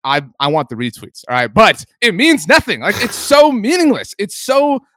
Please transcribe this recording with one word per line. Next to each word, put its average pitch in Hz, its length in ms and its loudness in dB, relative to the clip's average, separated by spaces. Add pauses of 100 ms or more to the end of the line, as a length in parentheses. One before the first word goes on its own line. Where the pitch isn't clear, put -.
I, 143 200 -2 (180)
I 139 80 0
want 147 200 -2
the 123 60 -12
retweets. - 540 -10
All 123 80 -4
right. 120 160 -2
But - 320 2 (160)
it 220 160 0
means 269 320 0
nothing. 240 320 2
Like, - 180 -2
it's - 160 -6
so 294 380 4
meaningless. 247 680 0
It's 202 180 -6
so 277 440 0 (160)